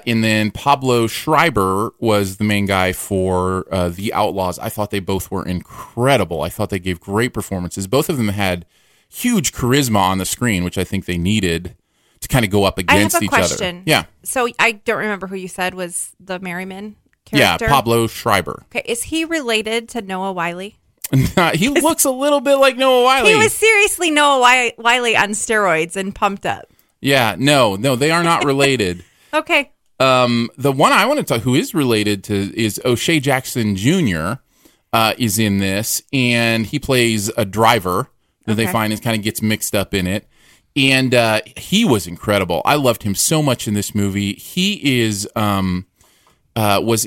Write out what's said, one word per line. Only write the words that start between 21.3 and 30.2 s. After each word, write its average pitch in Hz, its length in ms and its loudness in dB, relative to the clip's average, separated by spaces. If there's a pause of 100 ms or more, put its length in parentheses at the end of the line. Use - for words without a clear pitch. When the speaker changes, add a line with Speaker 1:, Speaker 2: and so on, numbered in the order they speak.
Speaker 1:
Nah, 170 140 4
he 185 180 2
looks 302 360 2
a 269 60 2
little 285 300 2
bit 277 160 4
like 269 180 4
Noah 254 280 4
Wyle. 262 240 4
Speaker 2:
He 440 80 6
was 427 180 4
seriously 403 560 2
Noah 294 320 4
Wi-, 247 380 4
Wyle 233 440 0
on 202 80 -2
steroids 185 640 0
and 196 200 -4
pumped 196 320 -4
up. 107 180 -6 (360)
Speaker 1:
Yeah, 123 360 2
no, 127 380 2
no, 123 200 0
they 139 140 0
are 170 140 2
not 170 220 2
related. 131 640 0
Speaker 2:
<laughs> - 40 -20 (180)
Okay. 311 400 -2 (280)
Speaker 1:
Um, 123 580 2